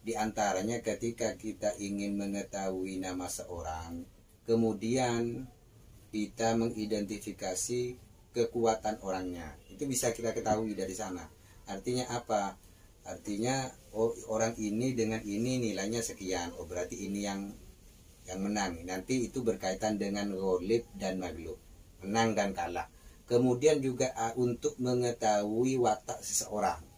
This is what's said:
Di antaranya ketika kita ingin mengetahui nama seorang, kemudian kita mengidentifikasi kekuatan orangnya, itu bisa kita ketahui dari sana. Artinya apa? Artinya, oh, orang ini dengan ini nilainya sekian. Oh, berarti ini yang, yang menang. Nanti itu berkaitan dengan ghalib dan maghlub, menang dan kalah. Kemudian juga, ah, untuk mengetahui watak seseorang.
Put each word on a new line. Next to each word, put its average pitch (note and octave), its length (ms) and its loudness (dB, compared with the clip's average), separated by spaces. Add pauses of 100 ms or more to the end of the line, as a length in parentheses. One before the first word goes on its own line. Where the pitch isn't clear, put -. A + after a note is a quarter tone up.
Di A2 160 -4
antaranya G#2+ 640 0
ketika A2+ 560 -2
kita G#2 400 -2
ingin G2+ 400 -2
mengetahui F#2+ 880 -2
nama F2+ 240 -4
seorang, E2 720 -8 (480)
kemudian A#2 960 2 (640)
kita A2+ 480 0
mengidentifikasi G#2+ 1500 -2 (200)
kekuatan A2 720 2
orangnya, F2+ 560 -4 (160)
itu C#3 160 -4
bisa B2 240 2
kita A2+ 240 0
ketahui A2 400 2
dari F#2+ 160 -2
sana. F2+ 320 -6 (400)
Artinya B2 480 -2
apa? G2+ 400 0 (560)
Artinya, A#2+ 560 -2 (320)
oh, A2+ 160 4 (160)
orang A2+ 320 2
ini A2+ 320 0
dengan A2 320 2
ini A#2 320 0
nilainya A2 480 0
sekian. F2+ 560 -4
Oh, D#2+ 80 -10
berarti F2+ 400 -4
ini G2+ 160 -2
yang, G2 240 -4 (800)
yang F#2+ 160 -2
menang. F#2 400 -2
Nanti G#2 480 -2
itu C3+ 80 -2
berkaitan G#2 560 0
dengan G2+ 320 0
ghalib F#2+ 640 2
dan F#2+ 240 -2
maghlub, E2 400 -6 (480)
menang A2 320 4
dan G2+ 160 2
kalah. F2 320 -4 (400)
Kemudian B2+ 560 6
juga, B2+ 320 2
ah, B2+ 240 -2
untuk B2 400 2
mengetahui A#2+ 1040 2
watak G#2+ 400 2
seseorang. - 640 0 (120)